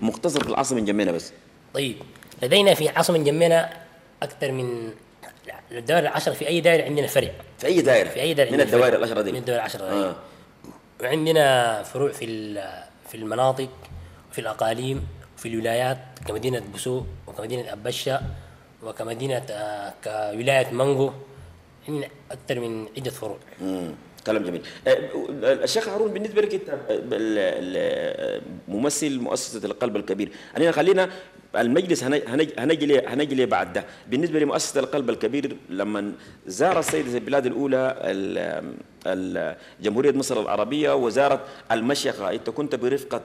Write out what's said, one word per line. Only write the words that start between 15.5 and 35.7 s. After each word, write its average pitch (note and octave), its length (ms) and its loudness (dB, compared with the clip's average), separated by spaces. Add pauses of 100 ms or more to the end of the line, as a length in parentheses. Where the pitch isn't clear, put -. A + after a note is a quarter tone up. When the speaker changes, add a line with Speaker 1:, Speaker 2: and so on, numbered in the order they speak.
Speaker 2:
كمدينة A2+ 340 -2 (100)
بوسو، B2+ 300 -4 (240)
وكمدينة A2+ 460 -8
أبشة، B2 480 -4 (600)
وكمدينة، A#2 680 -4
آه، G#2 440 -8 (100)
كولاية A2+ 680 2
مانجو. C3+ 380 2 (800)
عندنا C#3+ 200 -6 (220)
أكثر C3 300 -6
من A2+ 260 -6 (100)
عدة C3 140 -6
فروع. - 280 -8 (220)
Speaker 1:
مم. F2+ 340 -4 (320)
كلام G#2+ 180 0
جميل. E2+ 180 -6 (240)
آه، C3 120 6 (440)
الشيخ E3+ 460 2
هارون، G#3 240 0
بالنسبة G#3 300 0
لك G#3 120 0
أنت، F#3 140 -4
آه، C#3+ 80 -6 (140)
ال-، B2 220 -2
ال-، G2 640 0
آه، D#2 640 -2 (280)
ممثل C3+ 500 -2
مؤسسة G#2+ 480 -4
القلب G#2 300 -2
الكبير، G2 360 -4 (200)
يعني E3 200 2
خلينا F3+ 380 4 (460)
المجلس C#3+ 480 2
هنج-، C#3 240 0
هنج-، D3+ 300 0
هنجي D3 280 0
ليه، C#3+ 280 4
هنجي C#3 200 0
ليه B2+ 120 4
بعد F#2 260 0
ده. G2 120 -4 (240)
بالنسبة D#3 320 0
لمؤسسة C#3+ 400 0
القلب C3 300 0
الكبير، C3 460 -2 (120)
لما G2+ 440 -2 (340)